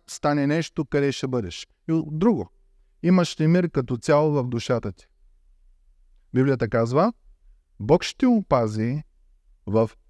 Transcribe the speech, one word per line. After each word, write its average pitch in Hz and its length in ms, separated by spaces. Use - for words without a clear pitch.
стане 147 400
нещо, 156 380
къде 143 280
ще - 160
бъдеш? 113 400
И 160 180
друго, 156 440
имаш 175 380
ли 156 60
мир 170 240
като 127 260
цяло 147 360
в 131 160
душата 117 440
ти? - 140
Библията 127 340
казва: 123 440
„Бог 143 220
ще - 240
опази 123 760
в 110 240